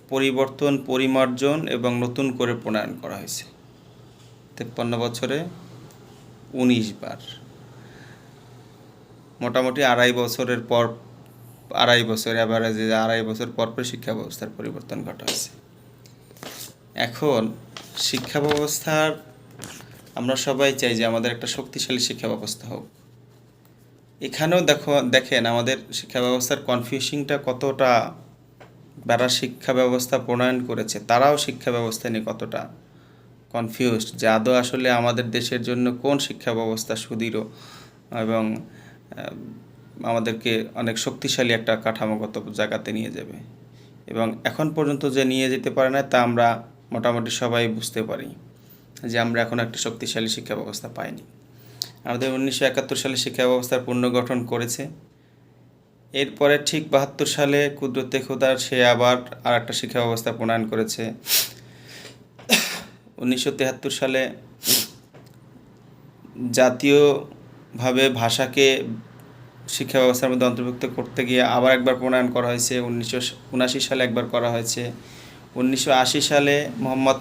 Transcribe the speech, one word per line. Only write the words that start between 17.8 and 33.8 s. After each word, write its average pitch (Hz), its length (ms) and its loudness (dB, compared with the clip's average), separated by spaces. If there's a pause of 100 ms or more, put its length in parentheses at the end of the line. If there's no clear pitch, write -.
শিক্ষা 131 420 -4
ব্যবস্থার, 151 800 0 (920)
আমরা 123 220 -2
সবাই 135 360 2
চাই 123 220 0
যে 113 120 2
আমাদের 117 260 0
একটা 120 140 -8
শক্তিশালী 127 520 -6
শিক্ষা 120 300 -4
ব্যবস্থা 110 400 -8
হোক। - 200 -12 (1300)
এখানেও 160 400 2
দেখো, 143 400 2
দেখেন 127 460 2
আমাদের 120 300 0 (160)
শিক্ষা - 280 -4
ব্যবস্থার 127 360 0
কনফিউশিংটা 135 880 -2
কতটা, 127 680 2 (920)
যারা 120 220 4
শিক্ষা - 460 -2
ব্যবস্থা 127 440 2
প্রণয়ন 123 480 0
করেছে 113 340 -6
তারাও 135 380 6
শিক্ষা 127 320 -4
ব্যবস্থা 117 400 -2
নিয়ে 110 160 -2
কতটা - 420 -8 (840)
কনফিউজড 113 640 -2